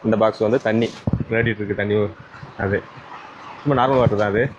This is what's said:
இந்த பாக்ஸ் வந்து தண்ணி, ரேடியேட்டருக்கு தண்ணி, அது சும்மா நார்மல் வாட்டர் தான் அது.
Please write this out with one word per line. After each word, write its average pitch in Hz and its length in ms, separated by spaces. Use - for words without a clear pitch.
இந்த 110 140
பாக்ஸ் 107 300
வந்து 123 140
தண்ணி, 113 280
ரேடியேட்டருக்கு 107 460
தண்ணி, 104 200
அது 98 260
சும்மா 143 200
நார்மல் 131 200
வாட்டர் 110 200
தான் 101 160
அது. 113 100